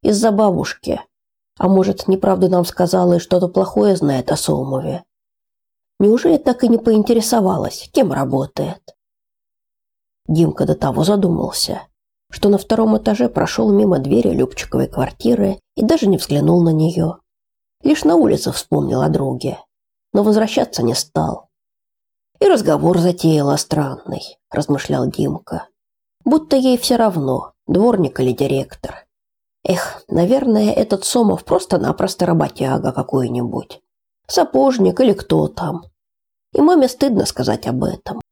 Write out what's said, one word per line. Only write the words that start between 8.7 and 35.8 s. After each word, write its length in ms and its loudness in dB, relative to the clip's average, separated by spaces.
Димка 380 0
до 100 0
того 300 -2
задумался, 800 -2
что 180 -2
на 80 4
втором 400 0
этаже 320 0
прошёл 420 0
мимо 280 4
двери 320 0
Любчиковой 580 -2
квартиры 720 -2
и 80 0
даже 220 2
не 100 4
взглянул 460 2
на 80 2
неё. 480 -2
Лишь 220 0
на 120 4
улице 340 2
вспомнил 520 -2
о 80 0
друге, 480 -6
но 80 2
возвращаться 600 0
не 120 0
стал. 560 -6
«И 80 4
разговор 500 2
затеяла 580 2
странный», 840 -6
размышлял 560 -2
Димка. 640 -6
«Будто 320 2
ей 220 2
всё 180 0
равно, 560 -2
дворник 540 0
или 120 0
директор. 720 -6
Эх, 440 -4
наверное, 640 2
этот 320 -2
Сомов 400 0
просто-напросто 800 -2
работяга 680 -2
какой-нибудь. 880 -6
Сапожник 760 0
или 120 4
кто 360 0
там. 340 -8